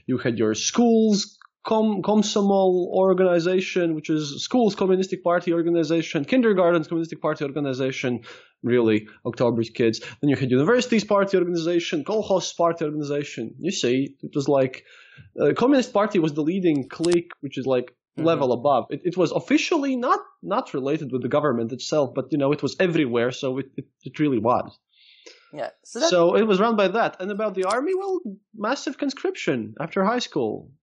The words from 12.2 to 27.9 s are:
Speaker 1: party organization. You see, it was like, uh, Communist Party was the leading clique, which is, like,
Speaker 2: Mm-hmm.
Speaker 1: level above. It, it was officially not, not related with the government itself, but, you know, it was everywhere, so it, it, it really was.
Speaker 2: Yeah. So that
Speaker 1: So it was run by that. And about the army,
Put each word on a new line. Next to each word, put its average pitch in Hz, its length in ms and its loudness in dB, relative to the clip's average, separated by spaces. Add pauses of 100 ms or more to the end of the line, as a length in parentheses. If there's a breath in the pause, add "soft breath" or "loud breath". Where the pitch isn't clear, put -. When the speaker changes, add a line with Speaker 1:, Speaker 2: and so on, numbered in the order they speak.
Speaker 1:
party 165 280 0
organization. 143 720 -6
You 175 140 -4
see, 131 500 0
it - 140 -8
was 139 120 -2
like, 135 360 0 (560 loud breath)
uh, 147 140 4
Communist 254 380 2
Party 208 280 2
was 156 140 0
the 151 80 -2
leading 160 460 0
clique, 170 520 -2
which 143 180 -10
is, 127 80 -4
like, 127 260 0 (220)
Speaker 2:
Mm-hmm. 156 120 -2
Speaker 1:
level 147 260 2
above. 120 380 0
It, 147 160 -8
it 170 100 -4
was 170 160 2
officially 277 640 0
not, 311 240 0 (220)
not 202 320 -4
related 143 380 -2
with 127 100 -2
the 123 80 -4
government 123 420 0
itself, 135 420 -2
but, 131 160 -4
you 156 60 -2
know, 139 160 2
it 147 100 -6
was 131 160 -4
everywhere, 135 540 0
so 131 240 -4
it, 131 180 -8
it, 135 120 -12 (180)
it - 140 -12
really 147 200 2
was. 110 400 0 (720 loud breath)
Speaker 2:
Yeah. 139 200 -10 (120)
So - 180 -12
that 330 100 2
Speaker 1:
So 180 260 4
it 202 60 6
was 202 180 2
run 226 160 2
by 202 120 4
that. 190 320 -2
And 185 100 -6
about 208 240 -4
the 185 100 -2
army, 254 300 -2